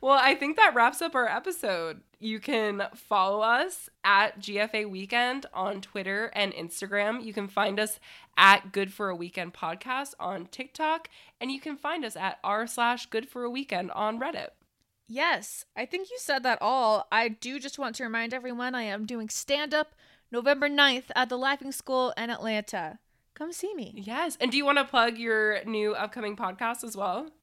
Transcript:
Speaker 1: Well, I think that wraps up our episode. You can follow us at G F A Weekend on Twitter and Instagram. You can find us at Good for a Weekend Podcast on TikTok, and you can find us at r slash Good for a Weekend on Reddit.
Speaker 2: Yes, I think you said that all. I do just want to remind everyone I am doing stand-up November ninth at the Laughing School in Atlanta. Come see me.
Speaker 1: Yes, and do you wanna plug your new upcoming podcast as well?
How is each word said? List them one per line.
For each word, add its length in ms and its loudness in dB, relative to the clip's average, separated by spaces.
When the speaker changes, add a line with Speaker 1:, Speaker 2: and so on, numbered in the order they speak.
Speaker 1:
Well, 200 6
I 160 6
think 200 -2
that 180 8
wraps 280 4
up 140 -2
our 100 2
episode. 760 -2
You 180 -6
can 460 0
follow 460 2
us 480 0
at 340 6
G 220 -6
F 140 0
A 100 -2
Weekend 680 -2
on 280 -4
Twitter 540 -6
and 180 0
Instagram. 720 -4
You 80 -10
can 160 -6
find 320 0
us 180 -4
at 340 10
Good 220 -4
for 160 -4
a 80 -4
Weekend 380 -8
Podcast 680 -6
on 260 -6
TikTok, 640 -4
and 100 -6
you 100 -6
can 160 -8
find 280 -6
us 100 -6
at 300 -4
r 240 -2
slash 380 -2
Good 220 -4
for 140 -10
a 80 -4
Weekend 420 -6
on 280 -2
Reddit. 300 -8
Speaker 2:
Yes, 560 -4
I 120 -6
think 240 -6
you 100 -12
said 240 -2
that 160 2
all. 500 2
I 180 4
do 300 -8
just 200 -10
want 180 -6
to 80 -6
remind 300 -4
everyone 420 -6
I 60 -2
am 240 -6
doing 220 -6
stand-up 680 -2
November 380 2
ninth 480 4
at 140 2
the 80 -2
Laughing 340 0
School 440 0
in 140 -4
Atlanta. 680 -4
Come 180 -8
see 220 -6
me. 220 -8
Speaker 1:
Yes, 440 -6
and 120 0
do 40 0
you 100 0
wanna 180 4
plug 340 2
your 460 2
new 300 0
upcoming 420 -6
podcast 480 -4
as 120 -10
well? 340 -4